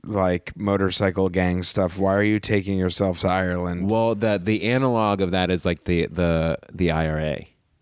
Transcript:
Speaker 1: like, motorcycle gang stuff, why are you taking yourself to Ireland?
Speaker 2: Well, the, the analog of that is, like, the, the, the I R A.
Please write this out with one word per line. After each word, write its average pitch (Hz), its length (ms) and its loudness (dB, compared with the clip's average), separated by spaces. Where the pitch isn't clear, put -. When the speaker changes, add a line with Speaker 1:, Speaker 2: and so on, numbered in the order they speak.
Speaker 1:
like, 92 520 0
motorcycle 95 720 0
gang 90 340 0
stuff, 90 360 -2
why 95 160 2
are 101 80 2
you 107 180 2
taking 98 380 0
yourself 92 420 0
to 98 100 0
Ireland? 90 600 -2
Speaker 2:
Well, 113 240 2
the, 104 280 0
the 101 220 0
analog 113 560 2
of 92 120 0
that 92 180 2
is, 90 160 0
like, 85 180 -2
the, 85 220 2
the, 82 500 0
the 87 200 0
I 80 160 0
R 78 120 -2
A. 76 280 -6